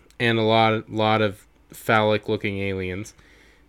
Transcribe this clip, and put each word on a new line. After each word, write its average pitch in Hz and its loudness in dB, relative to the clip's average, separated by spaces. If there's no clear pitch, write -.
And 117 0
a 110 0
lot, 110 2
lot 110 0
of 101 -4
phallic 107 0
looking 101 -4
aliens. 95 -6